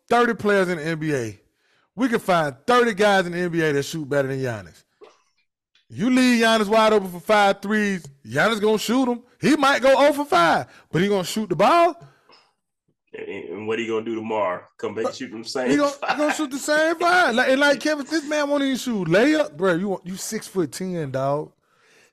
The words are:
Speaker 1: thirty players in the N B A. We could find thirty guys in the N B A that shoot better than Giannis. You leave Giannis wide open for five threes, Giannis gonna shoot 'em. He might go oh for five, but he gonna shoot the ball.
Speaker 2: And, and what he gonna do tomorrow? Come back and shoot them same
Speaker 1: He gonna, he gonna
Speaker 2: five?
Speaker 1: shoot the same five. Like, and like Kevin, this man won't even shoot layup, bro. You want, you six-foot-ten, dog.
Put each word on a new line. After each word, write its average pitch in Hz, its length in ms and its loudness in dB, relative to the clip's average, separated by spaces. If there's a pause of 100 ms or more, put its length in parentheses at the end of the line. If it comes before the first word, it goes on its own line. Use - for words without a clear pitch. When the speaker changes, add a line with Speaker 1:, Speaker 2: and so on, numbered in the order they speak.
Speaker 1:
thirty 233 240 2
players 202 360 0
in 180 80 -4
the 151 80 -8
N 160 140 -4
B 156 140 -4
A. 113 260 -6 (560)
We 247 140 -2
could 226 120 -2
find 160 340 0 (120)
thirty 240 260 4
guys 190 320 4
in 175 80 -8
the 175 60 -6
N 180 120 -2
B 165 100 -2
A 156 120 0
that 139 100 0
shoot 151 240 -8
better 139 200 0
than 135 120 -6
Giannis. 110 440 -8 (1040)
You 156 200 -4
leave 247 340 4
Giannis 226 240 2
wide 220 260 4
open 190 160 2
for 175 100 -14
five 202 420 2
threes, 202 440 -2 (200)
Giannis 175 360 0
gonna 214 160 2
shoot 247 320 0
'em. 240 140 -6 (180)
He 240 140 4
might 269 260 2
go 269 160 6
oh 285 160 6
for 285 120 -4
five, 311 420 2 (240)
but 156 100 0
he 196 60 2
gonna 202 160 0
shoot 214 260 -6
the 175 60 -2
ball. 320 440 4 (1120)
Speaker 2:
And, - 140 -12
and 98 400 -10
what 113 120 -4
he 113 80 -6
gonna 110 180 -4
do 113 100 -6
tomorrow? 107 480 -4 (140)
Come 107 180 -8
back 110 100 -4
and - 100 -6
shoot - 160 -12
them 113 120 -14
same 254 280 -4
Speaker 1:
He 294 60 2
gonna, 285 140 0
he 277 80 -14
gonna - 180 -4 (100)
Speaker 2:
five? 294 80 -2
Speaker 1:
shoot 302 160 -6
the 269 80 -10
same 311 380 0
five. 349 380 2
Like, 247 140 0
and 262 100 2
like 285 200 2
Kevin, 302 300 -2
this 311 160 -2
man 294 240 -2
won't 285 140 0
even 269 140 -2
shoot 208 300 -4
layup, 254 500 2
bro. 185 160 2
You 190 160 -2
want, 180 160 -6
you 185 100 -12
six-foot-ten, 180 960 -6
dog. 139 400 -4 (600)